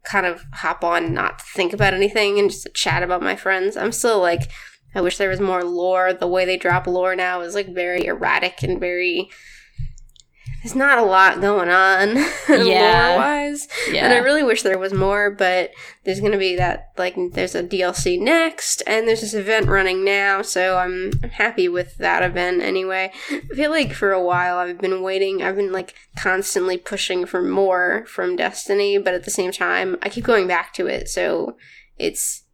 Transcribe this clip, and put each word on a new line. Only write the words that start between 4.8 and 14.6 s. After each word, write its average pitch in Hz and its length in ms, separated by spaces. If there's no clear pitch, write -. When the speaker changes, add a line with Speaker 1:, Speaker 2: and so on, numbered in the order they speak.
Speaker 1:
I 196 60
wish 180 160
there 196 120
was 190 120
more 185 240
lore. 185 480
The 180 160
way 185 160
they 185 120
drop 180 300
lore 185 300
now 180 240
is, 175 160
like, 190 180
very 180 320
erratic 165 560
and 185 160
very, 180 500
there's - 120
not 269 240
a 233 60
lot 190 360
going 196 280
on 190 480
<laughs> 302 320
Speaker 2:
Yeah. 180 640
Speaker 1:
lore-wise. 285 580
Speaker 2:
Yeah. - 160
Speaker 1:
And 240 80
I 247 60
really 285 240
wish 233 200